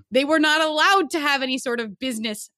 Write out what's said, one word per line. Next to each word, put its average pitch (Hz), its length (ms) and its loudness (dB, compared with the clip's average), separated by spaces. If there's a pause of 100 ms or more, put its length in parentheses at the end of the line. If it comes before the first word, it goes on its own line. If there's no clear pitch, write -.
(100)
They 262 160 2
were 311 140 2
not 311 200 2
allowed 320 500 2
to 320 100 -4
have 285 220 0
any 262 160 -2
sort 240 220 -4
of 214 180 -8
business 220 600 -6